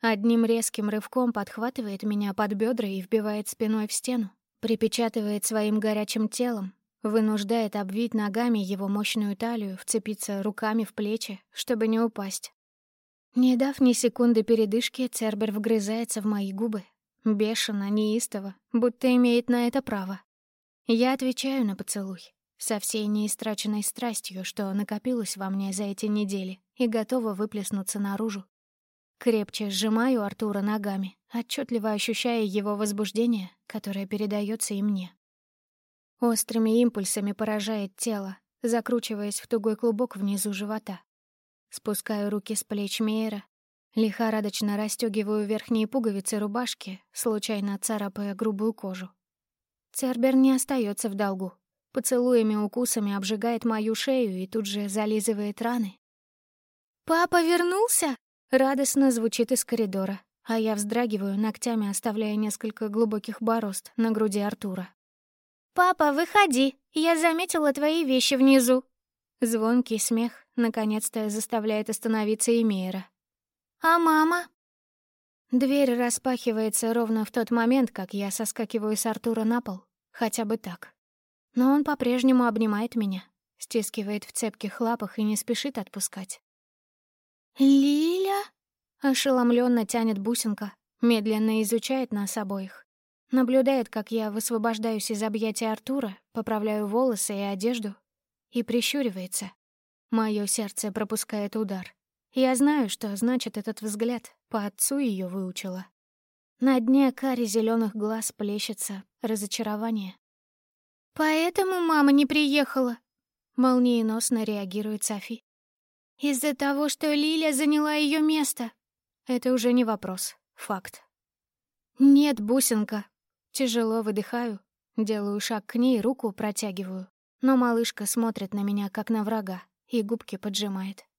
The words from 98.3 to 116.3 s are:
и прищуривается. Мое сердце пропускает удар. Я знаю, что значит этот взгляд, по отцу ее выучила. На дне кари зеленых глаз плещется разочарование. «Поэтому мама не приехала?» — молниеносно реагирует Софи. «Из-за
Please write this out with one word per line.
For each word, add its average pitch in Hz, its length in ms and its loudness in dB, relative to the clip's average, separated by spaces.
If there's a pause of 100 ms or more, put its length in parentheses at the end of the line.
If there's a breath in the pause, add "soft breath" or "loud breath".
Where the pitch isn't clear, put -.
и 240 120 -2
прищуривается. 214 920 -2 (580)
Мое 214 360 0
сердце 208 440 -4
пропускает 208 640 -4
удар. 196 400 -6 (380)
Я 262 240 4
знаю, 277 320 4
что 202 280 -6
значит 233 420 -2
этот 208 240 -8
взгляд, 220 520 -4 (140)
по 208 180 -2
отцу 277 320 -2
ее 196 300 -2
выучила. 185 580 -6 (720)
На 262 200 4
дне 262 320 6
кари 254 340 -2
зеленых 220 480 2
глаз 220 380 -4
плещется 208 720 -6 (180)
разочарование. 214 920 -4 (1000)
«Поэтому 349 640 0
мама 302 320 6
не 285 140 6
приехала?» — 269 720 0 (580)
молниеносно 240 880 2
реагирует 208 580 -6
Софи. 220 400 -6 (760)
«Из-за 285 360 0